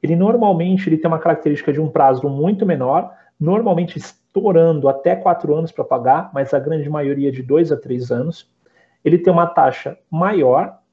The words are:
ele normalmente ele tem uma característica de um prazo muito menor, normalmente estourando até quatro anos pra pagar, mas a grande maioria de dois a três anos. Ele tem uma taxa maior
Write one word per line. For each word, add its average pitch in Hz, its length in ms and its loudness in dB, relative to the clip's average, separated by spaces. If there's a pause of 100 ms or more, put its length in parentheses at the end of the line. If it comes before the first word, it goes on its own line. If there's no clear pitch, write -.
ele 170 140 0
normalmente 190 720 2
ele 160 80 2
tem 160 120 -2
uma 160 100 -2
característica 151 560 0
de 151 60 -2
um 156 100 -4
prazo 135 400 2
muito 185 340 -2
menor, 143 480 -2 (260)
normalmente 175 600 -2
estourando 165 920 0
até 170 260 0
quatro 170 400 0
anos 165 160 -4
pra - 140 -6
pagar, 131 480 0
mas 139 220 -2
a 139 40 2
grande 147 300 -4
maioria 143 420 -2
de 127 120 -10
dois 147 280 0
a 143 60 0
três 123 340 -8
anos. 131 400 -6 (540)
Ele 165 140 4
tem 175 120 2
uma 170 160 4
taxa - 520 0 (120)
maior 165 680 0 (140)